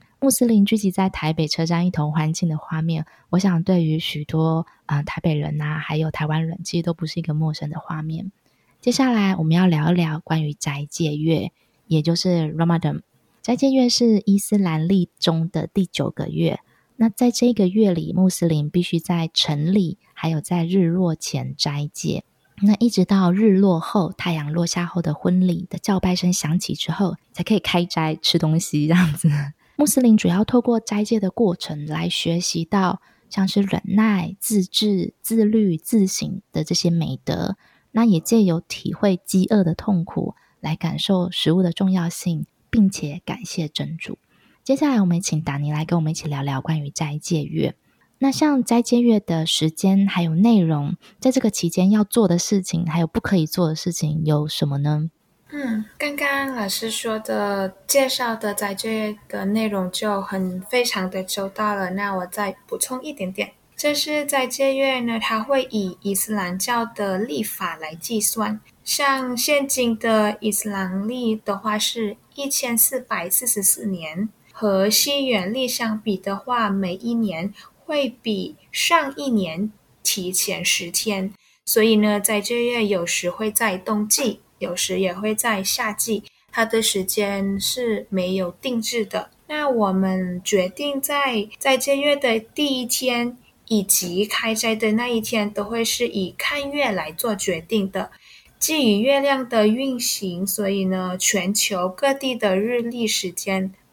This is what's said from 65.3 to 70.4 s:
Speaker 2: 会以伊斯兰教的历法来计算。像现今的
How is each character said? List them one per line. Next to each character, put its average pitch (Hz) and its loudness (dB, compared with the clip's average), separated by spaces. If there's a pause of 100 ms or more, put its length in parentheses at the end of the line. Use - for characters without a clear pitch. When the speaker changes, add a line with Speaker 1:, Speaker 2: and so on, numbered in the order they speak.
Speaker 2:
会 262 0
以 196 -4
伊 196 -2
斯 214 -4
兰 185 -4
教 233 -2
的 196 -4
历 240 -4
法 175 -6
来 156 -12
计 214 -6
算。 214 -2 (240)
像 262 -2
现 277 0
今 240 0
的 220 2